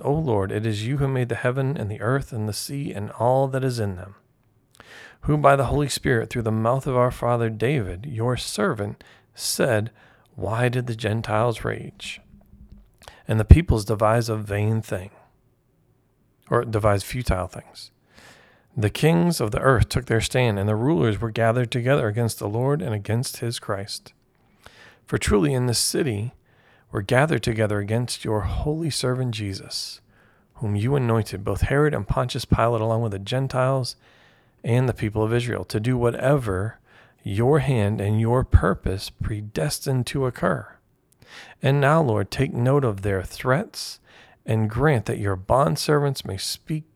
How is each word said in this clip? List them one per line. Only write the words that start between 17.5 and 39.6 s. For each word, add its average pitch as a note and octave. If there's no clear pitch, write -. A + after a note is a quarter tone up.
"The G#2+
kings E3+
of G#2+
the -
earth B2
took -
their A2+
stand, A#2+
and G2+
the G#2+
rulers B2
were A#2
gathered A2+
together B2+
against G#2+
the -
Lord B2+
and B2+
against G#2+
his A#2
Christ. -
For -
truly E3
in B2
this A#2+
city A#2
were A2
gathered B2+
together G#2+
against A2
your G#2+
holy D3+
servant B2+
Jesus, -
whom G#2
you A#2+
anointed, A2+
both G#2
Herod D3
and G2+
Pontius -
Pilate, A2+
along A2+
with A2+
the G2
Gentiles B2+
and B2+
the A#2
people G#2+
of A2
Israel, A#2+
to -
do B2
whatever A#2
your A#2
hand A2+
and G#2+
your A#2+
purpose -
predestined B2